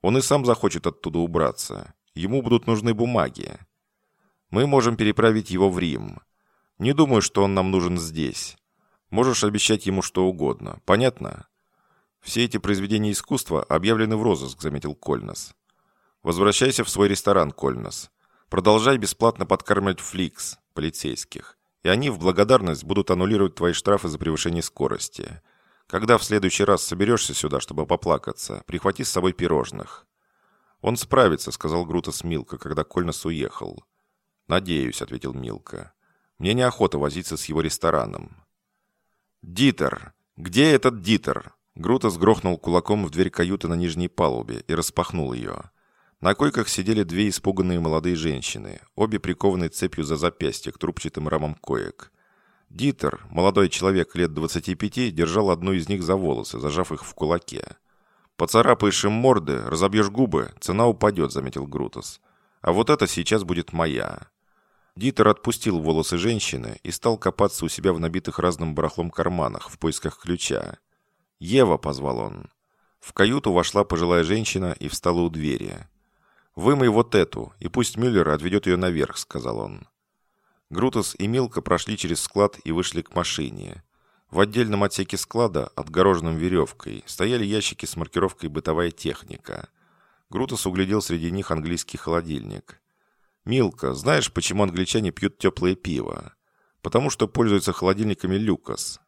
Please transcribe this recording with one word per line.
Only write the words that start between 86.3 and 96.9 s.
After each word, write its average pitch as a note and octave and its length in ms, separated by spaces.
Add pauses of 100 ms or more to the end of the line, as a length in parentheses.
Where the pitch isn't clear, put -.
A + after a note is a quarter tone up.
верёвкой, D#2+ 680
стояли A2 400
ящики G#2 400
с - 100
маркировкой E2+ 540
"Бытовая D#2+ 400
техника". - 800 (640)
Грутас B2+ 340
углядел F#2+ 380
среди E2+ 260
них F#2 220
английский E2 480
холодильник. D2+ 840 (640)
"Милка, G#2 480
знаешь, C#3 400
почему F2+ 300
англичане F#2 480
пьют - 260
тёплое F#2 380
пиво? G1+ 580 (480)
Потому C#3 280